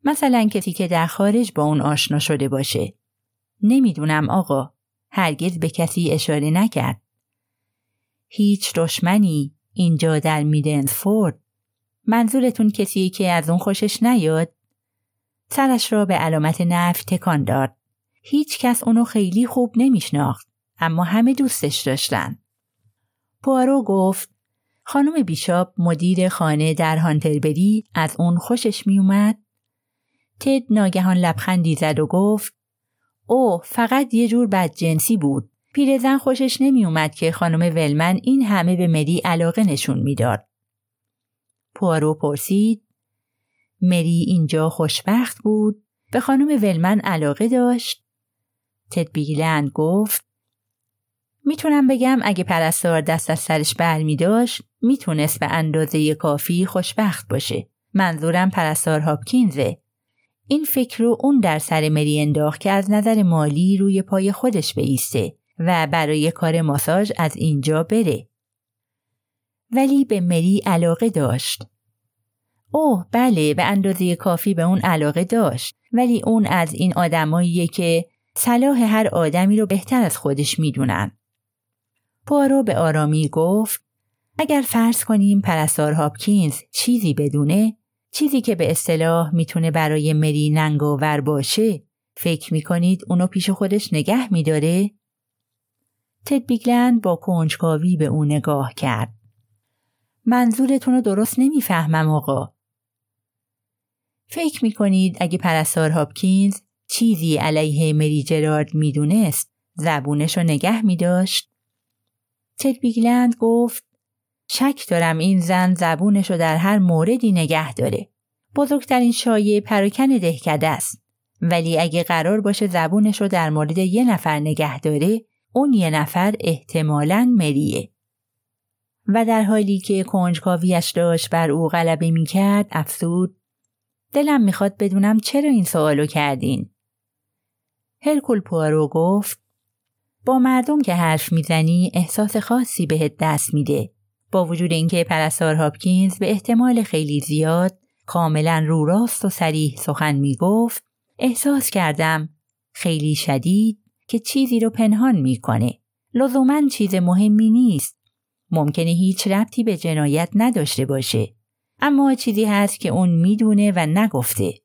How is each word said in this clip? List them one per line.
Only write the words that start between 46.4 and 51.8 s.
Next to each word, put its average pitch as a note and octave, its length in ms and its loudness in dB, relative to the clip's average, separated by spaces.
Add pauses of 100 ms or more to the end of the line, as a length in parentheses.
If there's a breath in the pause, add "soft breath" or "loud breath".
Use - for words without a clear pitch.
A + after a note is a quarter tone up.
ولمن F#3+ 380 2
علاقه D#3+ 480 -2
داشت؟" B3 560 -2 (840)
تد E3 220 -4
بیگلند D3+ 640 -2
گفت: F#3 500 0 (1200)
"می‌تونم D4 420 2